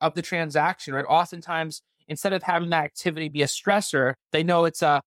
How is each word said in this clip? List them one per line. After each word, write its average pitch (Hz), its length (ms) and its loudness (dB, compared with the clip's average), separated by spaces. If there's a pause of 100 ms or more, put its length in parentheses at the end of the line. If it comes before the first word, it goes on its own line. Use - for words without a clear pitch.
of 156 140 0
the 170 80 -4
transaction, 156 720 -2
right? 135 140 -2
Oftentimes, 165 760 0 (240)
instead 170 260 -2
of 185 100 -2
having 170 280 0
that 160 140 2
activity 156 440 -6
be 147 140 0
a 139 40 2
stressor, 147 680 0 (180)
they 156 100 2
know 170 240 4
it's 165 160 -4
a 147 240 4